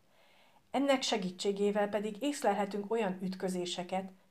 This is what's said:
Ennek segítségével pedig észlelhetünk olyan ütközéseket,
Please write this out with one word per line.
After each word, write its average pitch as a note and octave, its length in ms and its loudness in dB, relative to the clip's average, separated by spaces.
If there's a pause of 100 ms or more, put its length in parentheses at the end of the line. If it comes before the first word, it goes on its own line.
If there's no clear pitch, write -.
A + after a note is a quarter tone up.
(720)
Ennek C4+ 320 4
segítségével G3+ 840 0
pedig G#3 340 -2
észlelhetünk G3+ 680 0
olyan G#3 320 2
ütközéseket, F#3 880 -4 (180)